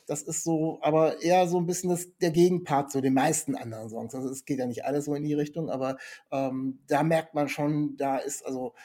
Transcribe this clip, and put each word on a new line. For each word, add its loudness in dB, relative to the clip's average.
das -6
ist -6
so, -2
aber 4
eher 4
so 2
ein 0
bisschen -2
das, 0
der 2
Gegenpart 4
zu 0
den 4
meisten 2
anderen -10
Songs. -8
Also -6
es -10
geht -2
ja -2
nicht -6
alles -2
so -2
in -4
die -2
Richtung, -2
aber, -4
ähm, -4
da 2
merkt 2
man 0
schon, 0
da 0
ist, -8
also, -6